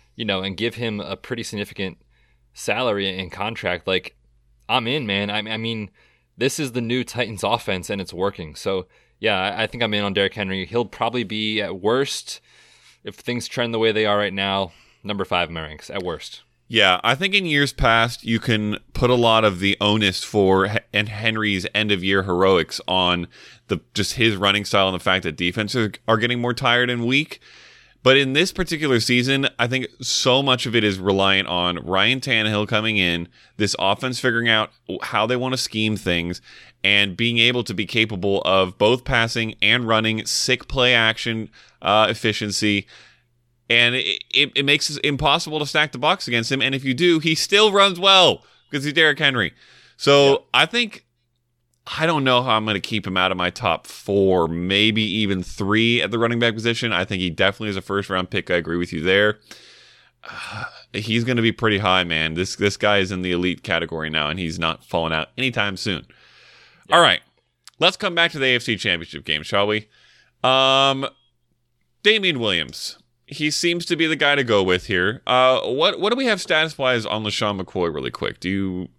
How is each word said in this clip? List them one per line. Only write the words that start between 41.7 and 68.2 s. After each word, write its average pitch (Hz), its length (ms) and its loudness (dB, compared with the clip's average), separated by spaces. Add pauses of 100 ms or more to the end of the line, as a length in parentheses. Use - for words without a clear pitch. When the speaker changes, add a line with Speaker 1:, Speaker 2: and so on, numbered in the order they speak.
Speaker 2:
uh, 107 260 4
efficiency. 107 800 -2 (840)
And 120 240 4
it, 101 280 -4 (120)
it, 143 200 2
it 139 120 0
makes 147 240 0
it 147 120 -10
impossible 151 560 0
to 151 60 -4
stack 151 280 -2
the 131 60 -10
box 156 300 -2
against 117 240 -2
him. 135 80 0
And 131 140 0
if 135 100 -6
you 131 80 -2
do, 165 260 2
he 160 160 0
still 208 380 2
runs 196 260 4
well 180 460 4 (240)
because 143 160 -4
he's 147 80 -4
Derrick 151 260 4
Henry. 127 360 0 (420)
So 143 340 6
Speaker 1:
Yeah. 139 60 4 (160)
Speaker 2:
I 135 140 6
think, 233 400 -4 (920)
I 156 60 -2
don't 160 200 2
know 123 180 4
how 127 80 0
I'm 110 160 2
gonna 104 120 0
keep 104 280 -6
him 95 100 -2
out 92 140 2
of 92 80 -4
my 90 100 0
top 90 380 -2
four, 95 640 2
maybe 98 540 0
even 98 400 0
three 110 600 0
at 98 80 -2
the 117 80 -2
running 117 200 0
back 117 140 2
position. 113 400 -2
I 90 140 0
think 92 160 -4
he 90 80 0
definitely 98 400 0
is 95 60 -4
a 95 60 -8
first 98 280 -4
round 92 180 -2
pick. 95 220 -4
I 90 60 2
agree 85 200 -2
with 87 160 -4
you 82 80 -6
there. 101 380 2 (840)
Uh, - 420 -12 (280)
he's 113 320 -2
gonna 120 160 0
be 113 100 2
pretty 104 280 0
high, 92 260 2
man. 80 300 -2
This, 90 220 -4
this 98 200 0
guy 104 220 2
is 95 140 0
in 92 100 -6
the 90 100 -2
elite 90 300 -2
category 82 480 -4
now, 76 180 -2
and 82 100 -4
he's 85 200 -6
not 82 260 -4
falling 82 300 -2
out 80 140 -4 (100)
anytime 113 400 -2
soon. 95 280 -6 (840)
Speaker 1:
Yeah. 156 60 6
Speaker 2:
All 175 60 8
right, 104 180 4 (580)
let's 175 180 0
come 180 180 -4
back 170 180 2